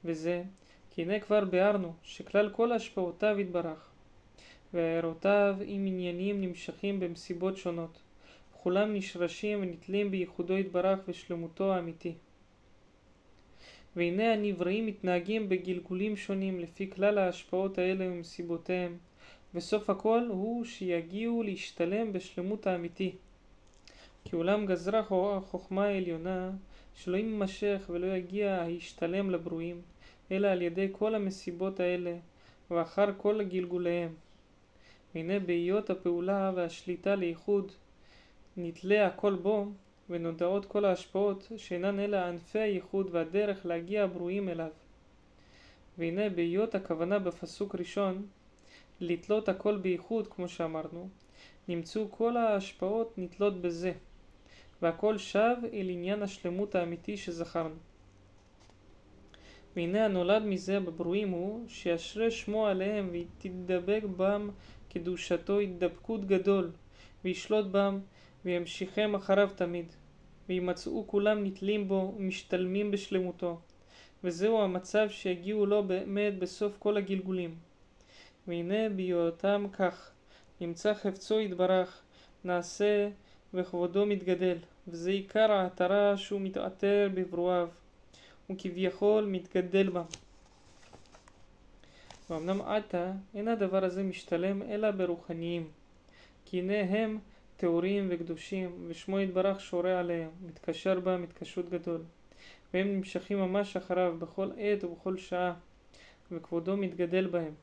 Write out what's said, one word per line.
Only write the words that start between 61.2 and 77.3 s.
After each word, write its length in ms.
הוא, 380
שישרה 640
שמו 360
עליהם, 460
ותדבק 880
בם 320
קדושתו 720
התדבקות 640
גדול, 460
וישלוט 420
בם, 340
וימשיכם 720
אחריו 400
תמיד, 300
וימצאו 580
כולם 360
נתלים 440
בו, 300
ומשתלמים 760
בשלמותו. 680
וזהו 380
המצב 480
שיגיעו 560
לו 180
באמת 560
בסוף 400
כל 180
הגלגולים. 580